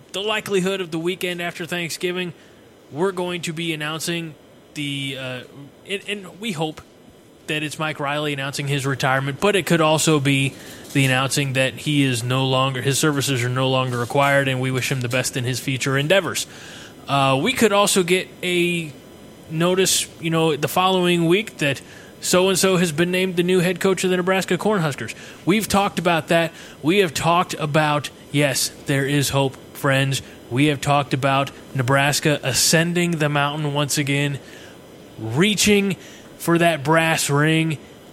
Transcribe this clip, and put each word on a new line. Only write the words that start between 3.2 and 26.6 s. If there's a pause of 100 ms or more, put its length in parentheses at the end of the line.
to
be
announcing (400)
the,
uh, (460)
and,
and
we
hope (640)
that
it's
Mike
Riley
announcing
his
retirement,
but
it
could
also
be (380)
the
announcing
that
he
is
no
longer,
his
services
are
no
longer
required,
and
we
wish
him
the
best
in
his
future
endeavors. (600)
Uh,
we
could
also
get (160)
a (600)
notice, (120)
you
know,
the
following
week
that (400)
so-and-so
has
been
named
the
new
head
coach
of
the
Nebraska
Cornhuskers. (320)
We've
talked
about
that. (300)